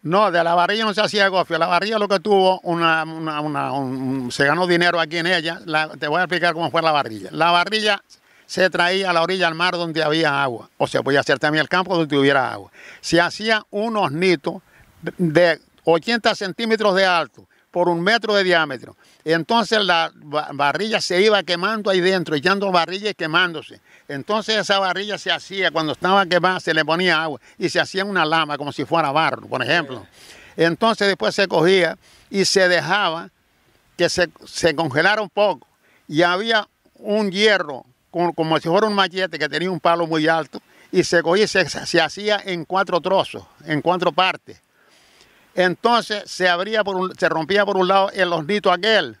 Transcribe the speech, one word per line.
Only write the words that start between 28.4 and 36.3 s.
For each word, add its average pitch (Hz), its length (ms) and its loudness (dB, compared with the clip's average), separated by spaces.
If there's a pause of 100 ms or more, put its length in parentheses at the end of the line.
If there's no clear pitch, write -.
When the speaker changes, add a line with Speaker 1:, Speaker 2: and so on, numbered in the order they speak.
Speaker 1:
como 143 140 -8
si 139 140 -6
fuera 156 260 0
barro, 143 360 0
por 131 160 -6
ejemplo. 127 480 -2
Speaker 2:
Sí. - 240 -20 (220)
Speaker 1:
Entonces 202 500 2
después 196 260 0
se 196 140 0
cogía 180 500 2 (320)
y 190 160 0
se 190 220 2
dejaba 175 600 -2 (680)
que 170 120 2
se, 170 200 0 (160)
se 165 300 0
congelara 165 480 0
un 185 60 -8
poco. 202 360 0 (420)
Y 151 140 0
había 202 460 0 (320)